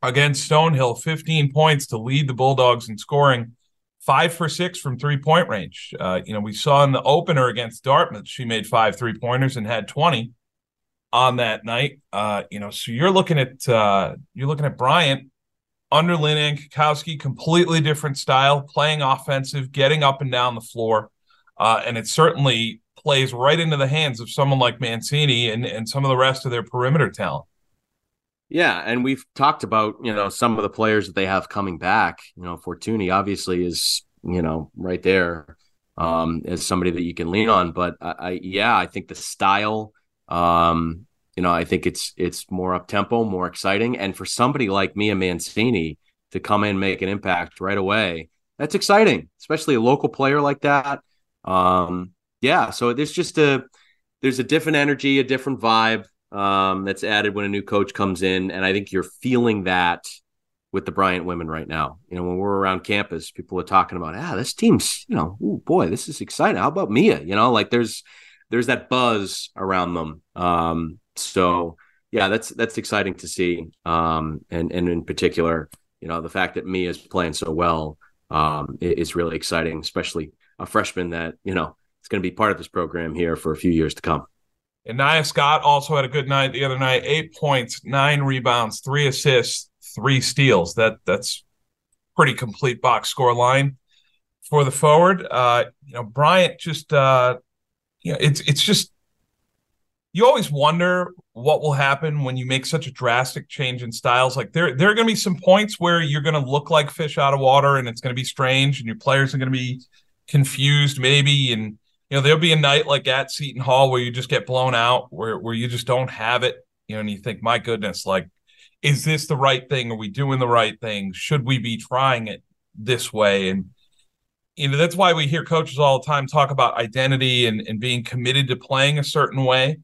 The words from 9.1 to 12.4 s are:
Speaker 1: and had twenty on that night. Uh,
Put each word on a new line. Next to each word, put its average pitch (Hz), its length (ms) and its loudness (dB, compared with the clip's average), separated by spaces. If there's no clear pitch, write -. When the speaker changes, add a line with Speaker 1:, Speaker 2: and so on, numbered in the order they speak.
Speaker 1:
and 107 80 -6
had 113 220 -4
twenty 139 460 0
on 123 260 4
that 110 280 -2
night. 120 340 -4
Uh, 101 400 -2